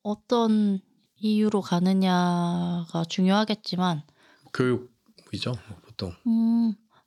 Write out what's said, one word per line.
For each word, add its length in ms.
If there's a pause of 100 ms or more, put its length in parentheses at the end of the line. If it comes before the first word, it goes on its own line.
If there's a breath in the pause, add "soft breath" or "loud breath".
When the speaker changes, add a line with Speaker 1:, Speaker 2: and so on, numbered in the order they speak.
Speaker 1:
어떤 760 (380)
이유로 440
가느냐가 1500
중요하겠지만 960 (500 soft breath)
Speaker 2:
교육이죠, 1000 (160)
뭐, 160
보통. 300 (140)
Speaker 1:
음, 460 (340 soft breath)